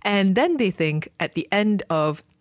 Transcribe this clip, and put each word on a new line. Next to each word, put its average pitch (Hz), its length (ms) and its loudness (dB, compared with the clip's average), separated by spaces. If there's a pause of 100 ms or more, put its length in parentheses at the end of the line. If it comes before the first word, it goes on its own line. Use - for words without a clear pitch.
And 196 340 2
then 320 220 2
they 233 140 0
think 156 500 -4
at 160 140 -6
the 160 180 -4
end 208 380 0
of 156 340 -2 (160)